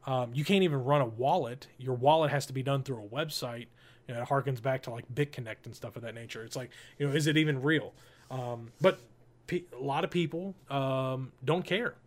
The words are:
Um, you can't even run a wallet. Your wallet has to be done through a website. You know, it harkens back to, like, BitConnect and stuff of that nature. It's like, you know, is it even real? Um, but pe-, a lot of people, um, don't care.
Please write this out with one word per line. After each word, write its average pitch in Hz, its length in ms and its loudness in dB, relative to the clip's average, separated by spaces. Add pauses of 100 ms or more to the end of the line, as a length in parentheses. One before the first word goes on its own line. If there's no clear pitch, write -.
Um, 127 260 0
you 147 120 -2
can't 196 180 6
even 143 200 2
run 143 180 4
a 127 40 4
wallet. 123 640 0 (100)
Your 127 180 -2
wallet 147 340 6
has 139 160 0
to 131 80 -10
be 131 80 -2
done 135 220 0
through 123 200 -6
a 104 40 -12
website. 120 600 -6 (400)
You 127 60 -8
know, 120 80 -4
it 123 80 -6
harkens 135 320 0
back 131 220 0
to, 123 80 -8
like, 117 200 -10
BitConnect 123 540 -4
and 117 100 -12
stuff 113 200 -12
of 120 80 -12
that 113 100 -8
nature. 113 300 -12
It's 110 120 -10
like, 127 140 -6 (300)
you 143 80 0
know, 139 80 0
is 156 100 4
it 156 120 6
even 147 260 2
real? 139 280 2 (380)
Um, 120 500 -6
but 165 200 6 (480)
pe-, 175 160 -2 (120)
a 127 80 -10
lot 139 200 0
of 185 80 -4
people, 175 420 -2 (160)
um, 131 640 -2 (120)
don't 160 220 2
care. 214 300 0 (120)